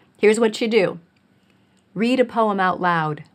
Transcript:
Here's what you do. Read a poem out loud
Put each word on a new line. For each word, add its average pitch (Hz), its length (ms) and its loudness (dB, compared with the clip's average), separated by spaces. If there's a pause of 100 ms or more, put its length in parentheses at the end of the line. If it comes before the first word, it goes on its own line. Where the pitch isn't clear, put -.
(180)
Here's 214 220 4
what 220 200 0
you 240 80 -2
do. 202 300 0 (960)
Read 240 240 0
a 247 60 4
poem 220 340 -2
out 185 220 -2
loud 165 440 -2 (100)